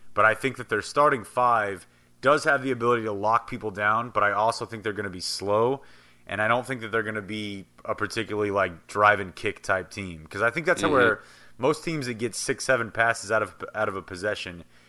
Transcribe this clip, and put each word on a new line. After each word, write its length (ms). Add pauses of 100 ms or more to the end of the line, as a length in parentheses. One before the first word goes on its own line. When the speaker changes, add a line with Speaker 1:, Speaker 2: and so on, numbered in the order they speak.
(120)
Speaker 1:
But 140
I 80
think 240
that 100
their 140
starting 420
five 600 (360)
does 240
have 180
the 80
ability 340
to 80
lock 380
people 220
down, 380
but 120
I 80
also 340
think 200
they're 80
gonna 180
be 80
slow, 640 (420)
and 160
I 60
don't 180
think 180
that 100
they're 100
gonna 180
be 460 (180)
a 120
particularly, 560
like, 340
drive 320
and 160
kick 300
type 260
team. 400
'Cause 100
I 100
think 160
that's 160
how 40
Speaker 2:
Mm-hmm. 120
Speaker 1:
where 240 (340)
most 280
teams 220
that 80
get 200
six, 300
seven 260
passes 400
out 100
of, 140 (220)
out 120
of 60
a 80
possession, 640 (240)